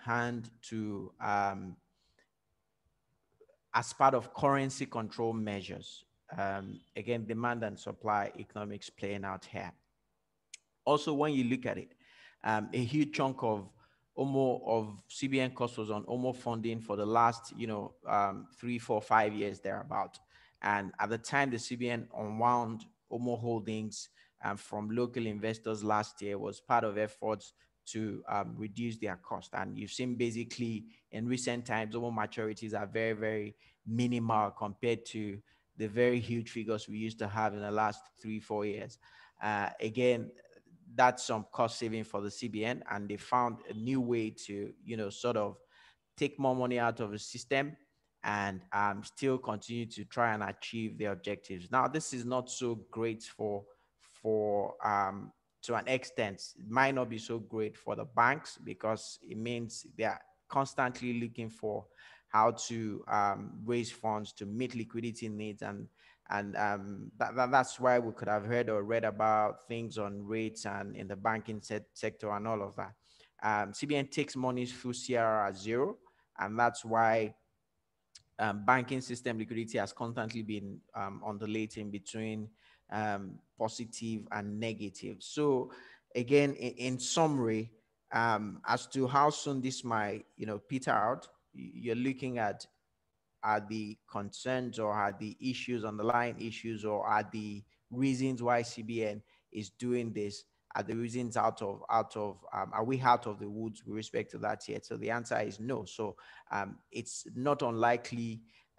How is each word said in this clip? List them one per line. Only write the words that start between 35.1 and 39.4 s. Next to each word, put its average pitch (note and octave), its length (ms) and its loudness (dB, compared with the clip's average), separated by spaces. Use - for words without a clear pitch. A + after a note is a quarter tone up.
the A2 100 -4
very B2 320 4
huge A2+ 320 -2
figures G#2+ 380 -2
we G#2+ 100 -6
used A2 220 -4
to G#2+ 80 -2
have G#2+ 260 2
in G#2 60 -4
the G#2 100 -2
last G#2+ 300 2
three, A2 200 -6
four G#2 240 -2
years. G#2 340 -6